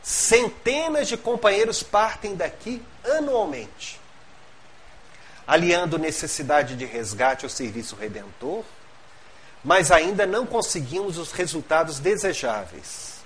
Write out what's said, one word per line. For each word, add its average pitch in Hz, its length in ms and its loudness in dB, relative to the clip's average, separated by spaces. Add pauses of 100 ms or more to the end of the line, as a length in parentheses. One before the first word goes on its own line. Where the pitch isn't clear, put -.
Centenas 269 1040 2
de 233 80 -4
companheiros 220 680 2
partem 214 520 0
daqui 208 480 -6 (220)
anualmente, 226 960 -2 (1500)
aliando 175 520 4
necessidade 147 800 0
de 123 80 -8
resgate 117 600 -2
ao 131 60 -6
serviço 113 460 -8
redentor, 107 680 -10 (1000)
mas 170 280 6
ainda 185 340 6
não 214 220 0
conseguimos 180 720 -4
os 165 140 -10
resultados 160 680 0
desejáveis. 131 1300 -4